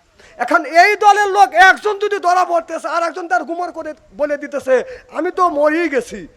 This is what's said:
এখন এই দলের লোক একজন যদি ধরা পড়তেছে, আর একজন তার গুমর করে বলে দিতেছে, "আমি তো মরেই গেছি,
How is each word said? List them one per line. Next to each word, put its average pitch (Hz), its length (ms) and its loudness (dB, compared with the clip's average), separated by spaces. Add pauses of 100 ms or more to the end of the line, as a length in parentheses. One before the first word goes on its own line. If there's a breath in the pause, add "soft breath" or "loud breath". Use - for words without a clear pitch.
(380 soft breath)
এখন 320 280 0
এই 349 300 4
দলের 415 320 4
লোক 381 260 2
একজন 381 460 4
যদি 403 200 -2
ধরা 359 260 2
পড়তেছে, 330 420 -4
আর 330 160 -2
একজন 339 240 -6
তার 349 160 -2
গুমর 339 280 -8
করে 311 220 -12 (200)
বলে 285 240 -4
দিতেছে, 262 640 -4 (100)
"আমি 330 200 -6
তো 359 180 0
মরেই 302 400 0
গেছি, 220 480 -6